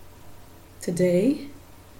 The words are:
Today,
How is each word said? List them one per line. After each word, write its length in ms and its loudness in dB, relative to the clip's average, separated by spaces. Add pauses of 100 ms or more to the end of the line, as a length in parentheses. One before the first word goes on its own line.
(800)
Today, 680 2 (520)